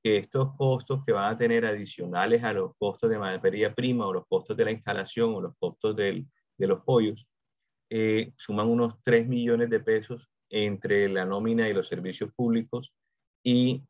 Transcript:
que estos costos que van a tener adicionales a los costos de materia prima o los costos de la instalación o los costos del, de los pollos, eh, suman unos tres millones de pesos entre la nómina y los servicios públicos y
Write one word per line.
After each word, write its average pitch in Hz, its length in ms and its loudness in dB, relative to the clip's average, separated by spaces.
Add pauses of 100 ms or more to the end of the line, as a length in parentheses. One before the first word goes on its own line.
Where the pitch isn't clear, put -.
que 107 140 4
estos 135 400 -2
costos 135 480 0
que 113 80 0
van 101 200 0
a 117 40 -4
tener 117 300 2
adicionales 104 800 -2
a 110 80 -2
los 95 260 -4
costos 104 320 -2
de 107 80 0
materia 98 560 0
prima 123 320 0
o 95 60 -2
los 90 140 -6
costos - 300 -2
de 113 80 2
la 107 60 2
instalación 110 640 -2
o 95 60 -6
los 87 180 -8
costos 107 380 -4
del, 98 300 -2 (300)
de 98 100 0
los - 160 0
pollos, 110 440 2 (640)
eh, 110 460 0
suman 107 320 -2
unos 117 260 2 (100)
tres 117 220 4
millones 117 440 0
de 110 100 2
pesos 110 480 -2 (220)
entre 101 580 0
la 95 160 -2
nómina 110 440 0
y 104 60 -2
los 95 140 -2
servicios 92 460 -8
públicos 120 580 -2 (520)
y 123 460 2